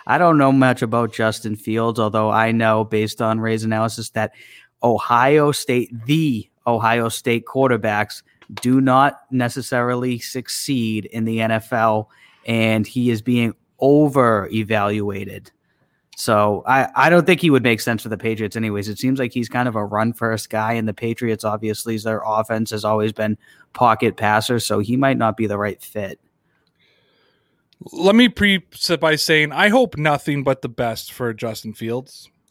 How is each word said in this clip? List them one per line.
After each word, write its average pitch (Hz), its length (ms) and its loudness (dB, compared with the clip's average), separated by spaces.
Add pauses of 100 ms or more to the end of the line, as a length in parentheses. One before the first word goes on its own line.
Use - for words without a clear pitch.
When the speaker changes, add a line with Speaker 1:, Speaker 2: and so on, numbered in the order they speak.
Speaker 1:
I 143 100 2
don't 170 180 4
know 139 140 4
much 131 320 4
about 117 300 -2
Justin 110 420 -4
Fields, 113 460 -2
although 107 320 0
I 113 180 2
know, 113 320 2
based 107 400 -2
on 113 160 0
Ray's 110 240 -2
analysis, 110 480 -4
that 107 220 -4 (520)
Ohio 127 680 4
State, 123 400 -2 (140)
the 143 440 0 (160)
Ohio 117 420 2
State 117 380 -2
quarterbacks 110 800 0 (360)
do 127 200 2
not 135 400 4 (100)
necessarily 123 880 -2
succeed 113 840 -4
in 113 200 -6
the 113 160 -2
N 113 120 0
F 110 200 -4
L, 110 380 0 (360)
and 110 380 2
he 123 260 0
is 110 120 -2
being 120 320 0 (240)
over-evaluated. 107 1700 0 (640)
So 104 500 2
I, 131 280 2
I 139 160 4
don't 175 140 6
think 175 160 2
he 170 100 2
would 131 120 4
make 117 180 2
sense 117 220 -4
for - 60 -12
the 107 100 -6
Patriots 110 380 -4
anyways. 107 320 -4
It 104 100 -8
seems 131 200 0
like 123 140 -4
he's 117 160 -4
kind 123 200 -2
of 113 80 -4
a 104 80 -2
run-first 110 680 -2
guy, 110 240 -2
and 113 120 -2
the 107 80 -4
Patriots, 113 500 -4
obviously, 110 540 -4
their 110 280 -4
offense 110 440 -2
has 107 140 -8
always 107 280 0
been 107 260 -4 (340)
pocket 117 440 2
passers, 110 500 0
so 104 140 0
he 110 160 -2
might 135 200 2
not 113 200 0
be 113 100 -2
the 101 120 -2
right 101 220 -4
fit. 98 400 -10 (1700)
Speaker 2:
Let 190 220 2
me 240 140 6
preset 190 720 -2
by 156 160 2
saying 151 360 2
I 180 160 2
hope 240 280 2
nothing 147 480 0
but 135 180 0
the 131 60 -8
best 117 440 -6
for 120 200 -6
Justin 110 400 -10
Fields. 117 560 -10 (220)